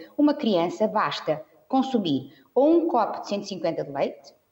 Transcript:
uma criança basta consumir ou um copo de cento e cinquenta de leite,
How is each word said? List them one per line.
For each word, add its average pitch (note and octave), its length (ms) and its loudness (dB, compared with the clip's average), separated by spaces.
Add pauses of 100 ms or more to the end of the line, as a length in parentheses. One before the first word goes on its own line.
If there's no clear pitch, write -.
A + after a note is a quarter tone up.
(180)
uma D4 160 4
criança G#3 520 0
basta E3 600 -2 (240)
consumir F3+ 640 0 (200)
ou D4 160 4
um E4+ 200 4
copo - 320 0
de - 80 -14
cento G3+ 140 -4
e - 40 -14
cinquenta D#3 340 -4
de D3 100 -10
leite, C#3+ 420 -6 (180)